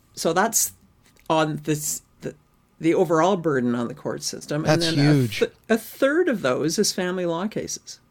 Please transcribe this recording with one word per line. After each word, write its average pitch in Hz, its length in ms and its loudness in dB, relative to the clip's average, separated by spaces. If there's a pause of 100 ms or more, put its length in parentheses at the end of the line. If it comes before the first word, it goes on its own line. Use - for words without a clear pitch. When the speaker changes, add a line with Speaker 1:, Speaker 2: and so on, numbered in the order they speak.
(140)
Speaker 1:
so 165 200 0
that's 190 400 0 (540)
on 156 360 0
this, - 400 -4 (180)
the, - 140 -10 (440)
the 165 140 2
overall 170 440 4
burden 139 360 0
on 120 140 -4
the 123 80 -12
court 131 260 -8
system. - 420 -6
Speaker 2:
That's 160 240 2
Speaker 1:
And 160 100 0
then 147 180 6
Speaker 2:
huge. 123 260 0
Speaker 1:
a, - 60 2
th-, - 100 -16 (100)
a 220 100 4
third 302 520 0
of 214 120 0
those 131 360 0
is 208 160 2
family 180 320 -4
law 170 220 -2
cases, - 520 -10 (120)